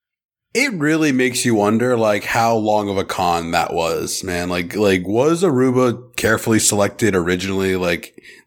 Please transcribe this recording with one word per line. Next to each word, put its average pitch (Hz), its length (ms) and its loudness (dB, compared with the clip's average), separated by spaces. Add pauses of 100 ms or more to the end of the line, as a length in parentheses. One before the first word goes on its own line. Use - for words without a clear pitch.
(540)
It 262 180 0
really 156 380 0
makes 127 340 0
you 120 80 2
wonder, 113 420 2
like, 107 280 0
how 117 320 0
long 107 340 0
of 98 80 -4
a 95 80 0
con 85 460 -2
that 82 200 0
was, 82 520 -4
man. 90 260 -6
Like, 87 260 -6
like, 196 300 2
was 143 380 0
Aruba 127 720 0
carefully 110 420 2
selected 101 560 0
originally? 92 600 0
Like, 87 440 -4 (280)